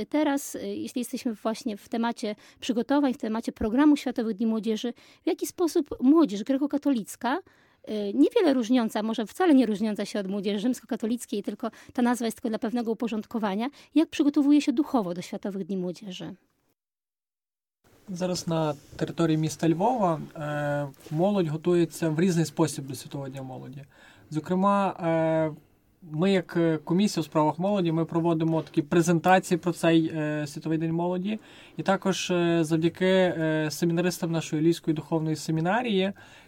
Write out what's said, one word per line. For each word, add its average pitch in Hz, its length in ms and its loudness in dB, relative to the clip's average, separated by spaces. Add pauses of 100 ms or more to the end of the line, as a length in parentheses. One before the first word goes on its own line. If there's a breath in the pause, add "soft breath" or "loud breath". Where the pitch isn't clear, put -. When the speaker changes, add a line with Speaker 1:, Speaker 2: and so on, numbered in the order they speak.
Speaker 1:
teraz, 294 460 0
y, 196 120 -8
jeśli 220 320 -6
jesteśmy 233 340 -4
właśnie 214 440 -6
w - 120 -20
temacie 226 460 -4 (240 soft breath)
przygotowań, 269 540 2
w - 40 -6
temacie 220 340 -4
programu 277 460 4
Światowych 226 380 -2
Dni 220 120 -2
Młodzieży, 220 460 -2 (300 soft breath)
w - 40 -2
jaki 320 200 -2
sposób 330 420 -2 (120)
młodzież 254 420 4
grekokatolicka 269 960 -2 (500 soft breath)
y, 208 260 -4
niewiele 320 380 4
różniąca, 226 500 2
może 220 220 -2
wcale 349 280 2
nie 262 120 8
różniąca 214 400 -2
się 214 140 -6
od 196 80 -6
młodzieży 202 320 -2
rzymskokatolickiej, 220 840 -4
tylko 214 280 -8 (220 loud breath)
ta - 80 0
nazwa 240 240 2
jest 220 120 -4
tylko - 120 -6
dla 220 100 -4
pewnego 233 320 -4
uporządkowania. 214 800 -4 (260 soft breath)
Jak 330 140 4
przygotowuje 294 520 4
się 285 120 -2
duchowo 233 400 0
do 175 80 -8
Światowych 190 440 -8
Dni 190 120 -4
Młodzieży? 180 580 -8 (1700)
Speaker 2:
Зараз 180 380 -4
на 160 260 0 (220)
території 160 420 0
міста 156 320 0
Львова, 180 520 0 (140)
е, 147 520 -4 (240)
молодь 185 360 2
готується 165 640 0
в 151 100 0
різний 170 260 4
спосіб 151 420 -2
до 139 80 -8
Світового 139 340 -10
Дня 135 140 -12
молоді. 131 400 -14 (460 soft breath)
Зокрема, 185 680 0
е, 160 520 0 (600)
ми 170 200 2
як, 185 260 0
е, 165 260 2
комісія 185 380 0
у - 20 -2
справах 151 360 0
молоді, 185 320 0
ми 160 140 0
проводимо 165 560 0
такі 156 200 -2
презентації 180 760 4
про 170 160 -2
цей, 165 420 2
е, 151 320 -4
Світовий 160 300 -4
День 165 160 -2
молоді. 180 460 -4 (380 loud breath)
І 160 60 -8
також, 190 480 0
е, 170 320 4
завдяки, 165 420 0
е, 160 640 2
семінаристам 170 600 0
нашої 160 300 -2
Львівської 165 340 2
духовної 156 400 -2
семінарії 190 800 0 (340 loud breath)